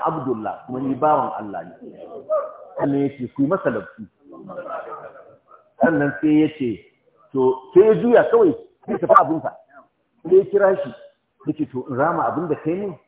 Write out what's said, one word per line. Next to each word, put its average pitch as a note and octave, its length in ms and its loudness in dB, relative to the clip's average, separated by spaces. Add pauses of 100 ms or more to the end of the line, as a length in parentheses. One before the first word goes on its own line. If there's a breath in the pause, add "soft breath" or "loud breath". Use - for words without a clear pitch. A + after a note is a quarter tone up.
abdullah," B2 600 -6
kuma B2+ 140 -8
ni C3+ 140 -4
bawan C#3 420 0
Allah G2 280 -10
ne. F2 100 -20 (1040)
Sannan C#3 220 0
ya C#3 160 -2
ce, B2 180 -10
"Ku C#3 80 -2
yi C#3 60 0
masa F#3 220 -2
laftu." G#2+ 320 -10 (1800)
Sannan C#3+ 400 2
sai D3+ 200 4
ya D#3 80 2 (100)
ce, A2+ 220 -4 (540)
to, C3 260 0 (140)
sai F3+ 80 10
ya A3 120 8
juya G#3 360 4
kawai, A#3 240 6 (320)
sai - 120 -4
tafi - 160 2
abinsa. D#3 380 2 (720)
Sai F3 140 4
ya G3+ 60 4
kira G3 320 2
shi, - 140 -8 (560)
ya D3 80 -2
ce, D3+ 120 -4
"To, B2+ 220 -10
in C3 80 -6
rama D#3 300 0
abin C#3 220 -4
da D3 80 0
kai D#3+ 180 -4
ne, F#3+ 340 -8